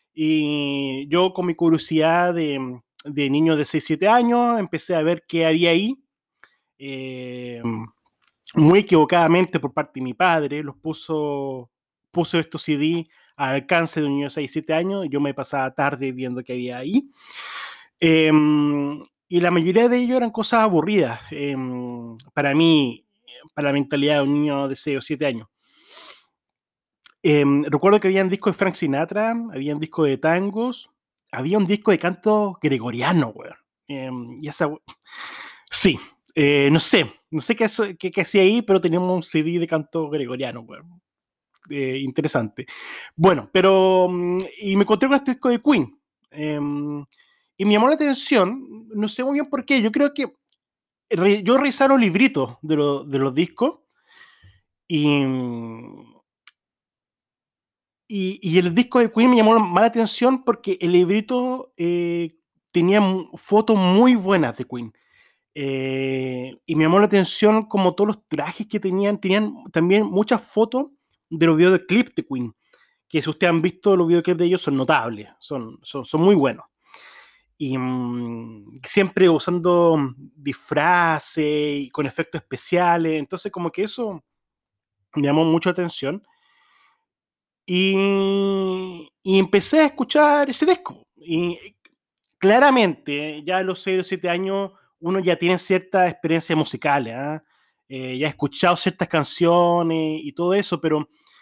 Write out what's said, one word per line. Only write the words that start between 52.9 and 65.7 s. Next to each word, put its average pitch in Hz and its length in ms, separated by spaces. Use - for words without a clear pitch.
de 139 160
los 135 140
discos, 175 460
y, 147 340
y, 196 340
y 175 160
el 175 160
disco 247 260
de 226 120
Queen 233 180
me 247 80
llamó 220 220
más 185 220
la 233 60
atención 240 560
porque 233 380
el 175 100
librito, 214 880
eh, 170 580
tenía 185 300
mu-, 190 360
fotos 214 400
muy 196 380
buenas 180 420
de 123 80
Queen. 120 280
Eh, 135 1000